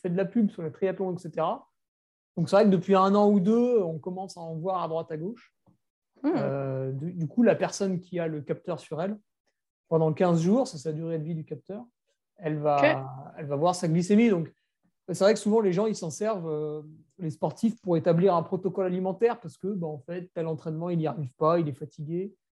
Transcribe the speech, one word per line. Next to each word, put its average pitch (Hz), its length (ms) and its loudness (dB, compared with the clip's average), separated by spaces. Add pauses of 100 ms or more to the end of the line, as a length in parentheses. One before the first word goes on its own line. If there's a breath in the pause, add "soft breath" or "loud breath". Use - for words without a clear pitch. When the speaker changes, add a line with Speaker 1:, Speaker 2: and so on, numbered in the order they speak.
Speaker 1:
fait 185 80 -4
de 175 80 -2
la 196 80 2
pub 208 240 2
sur 175 140 -12
les 156 80 -6
triathlons, 190 420 -2
et 175 60 -8
cetera. 170 500 -4 (680)
Donc 165 120 0
c'est 190 60 4
vrai 214 100 8
que 202 40 6
depuis 190 260 4
un 190 200 6
an 208 140 6
ou 208 120 6
deux, 233 400 4
on 165 180 -4
commence 185 380 -10
à - 40 -14
en 165 140 -10
voir 180 260 -4
à 170 60 -4
droite 160 240 -4
à 156 60 -6
gauche. 196 360 -10 (720)
Speaker 2:
Hmm. 294 140 0
Speaker 1:
Euh, 135 560 -4
du, 156 200 -8
du 165 140 -4
coup, - 160 2
la 196 120 6
personne 185 440 -2
qui 175 200 -10
a 165 80 -2
le 151 140 -6
capteur 160 380 -6
sur 156 220 -8
elle, 208 160 -4 (720)
pendant 160 240 4
quinze 175 280 4
jours, 233 260 4
c'est 165 100 -12
sa 156 160 -6
durée 165 260 -6
de 147 40 -6
vie 165 120 -6
du 156 80 -6
capteur, 190 400 -12 (540)
elle 156 220 -4
va, 147 180 2
Speaker 2:
Ok. - 600 -2
Speaker 1:
elle 160 100 -12
va 143 100 -4
voir 175 180 2
sa 180 140 -4
glycémie. 208 400 4
Donc, 170 200 0 (600)
c'est 170 100 -6
vrai 202 140 6
que - 60 -6
souvent, 214 200 2
les 190 140 2
gens, 208 140 0
ils 208 80 -2
s'en 170 160 -8
servent, 202 360 -6
euh, 151 340 -6 (360)
les 160 140 -6
sportifs, 208 500 -4
pour 175 160 0
établir 175 380 4
un 165 80 2
protocole 185 420 -4
alimentaire 190 560 -2
parce - 160 -16
que, 190 100 -8
bah, 185 200 -4
en 151 120 -10
fait, 180 340 -12
tel 165 140 -4
entraînement, 160 420 -6
il 170 100 0
n'y 156 80 0
arrive 143 280 -6
pas, 165 240 2
il 156 80 0
est 139 60 -4
fatigué, 165 600 -10 (200)